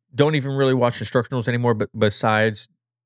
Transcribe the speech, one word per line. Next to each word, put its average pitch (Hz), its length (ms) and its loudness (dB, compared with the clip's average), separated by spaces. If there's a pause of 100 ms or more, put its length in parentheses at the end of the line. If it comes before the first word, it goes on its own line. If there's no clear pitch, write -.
(160)
don't 147 200 2
even 139 180 -2
really 135 200 2
watch 120 260 0
instructionals 120 480 -2
anymore, 120 280 0
but 107 220 -4
besides 107 680 0 (380)